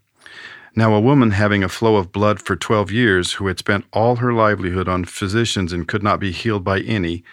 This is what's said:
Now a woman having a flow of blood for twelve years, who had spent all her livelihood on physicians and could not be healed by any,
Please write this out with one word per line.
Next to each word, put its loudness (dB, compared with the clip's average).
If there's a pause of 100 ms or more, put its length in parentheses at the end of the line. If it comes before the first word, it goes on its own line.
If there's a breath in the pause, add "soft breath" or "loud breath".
(760 loud breath)
Now 4
a 4
woman 4
having 2
a -2
flow 2
of -2
blood 0
for -4
twelve 0
years, 2
who -6
had -4
spent -2
all 2
her -2
livelihood 0
on -2
physicians -2
and -6
could -4
not 2
be -4
healed -4
by 0
any, -4